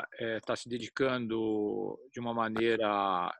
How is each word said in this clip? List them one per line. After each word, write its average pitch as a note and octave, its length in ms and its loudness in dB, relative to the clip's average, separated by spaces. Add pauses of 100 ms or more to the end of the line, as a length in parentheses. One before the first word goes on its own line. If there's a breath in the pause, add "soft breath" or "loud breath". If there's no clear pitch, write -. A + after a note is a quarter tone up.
(180)
é, A2+ 220 -2
tá A2+ 160 -2
se - 120 -10
dedicando A2 1300 0 (160)
de - 60 -10
uma A#2+ 160 -4
maneira, A2 1040 2